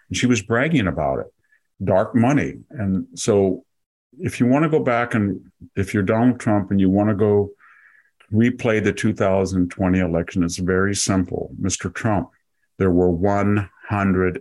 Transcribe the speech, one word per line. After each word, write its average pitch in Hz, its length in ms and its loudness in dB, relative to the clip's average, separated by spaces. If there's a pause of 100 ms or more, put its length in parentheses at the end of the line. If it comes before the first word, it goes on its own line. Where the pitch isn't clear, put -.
And - 80 -8
she 127 100 0
was 120 160 2
bragging 127 440 0
about 71 340 -2
it. - 60 -8 (560)
Dark 101 320 0
money. 113 460 0 (100)
And 95 440 -4
so 98 500 0 (560)
if - 180 -6
you 120 80 2
want 135 160 4
to 165 60 2
go 151 100 2
back 120 360 0
and 101 360 -2 (240)
if 98 180 -4
you're 101 120 2
Donald 117 340 2
Trump 104 320 0
and 98 100 2
you 95 80 4
want 104 200 2
to 104 80 0
go 104 340 2 (840)
replay 113 520 2
the 101 80 2
two 107 200 -2
thousand 95 580 0
twenty 92 280 0
election, 85 460 -2
it's 87 140 -6
very 95 360 0
simple. 92 640 -4
Mister 95 320 -4
Trump, 101 400 -4 (480)
there 95 140 2
were 90 180 4
one 101 580 0 (200)
hundred 92 520 0